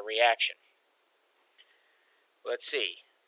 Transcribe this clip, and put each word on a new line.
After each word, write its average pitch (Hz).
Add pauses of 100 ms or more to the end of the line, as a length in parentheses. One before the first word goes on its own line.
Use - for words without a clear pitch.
reaction. 113 (1900)
Let's 120
see, 104 (300)